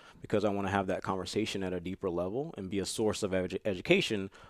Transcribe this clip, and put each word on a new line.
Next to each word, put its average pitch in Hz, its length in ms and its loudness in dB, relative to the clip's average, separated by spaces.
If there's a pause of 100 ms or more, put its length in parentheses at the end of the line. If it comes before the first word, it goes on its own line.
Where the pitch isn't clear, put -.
(220)
because 104 240 2
I 104 40 4
wanna 101 200 0
have 98 180 2
that 92 160 -2
conversation 98 600 -2
at 92 100 -2
a 90 80 -2
deeper 92 280 -4
level 95 480 -2
and 95 120 -6
be 98 100 0
a 92 60 0
source 107 380 2
of 98 80 0
edu-, 92 340 2
education 101 640 2 (200)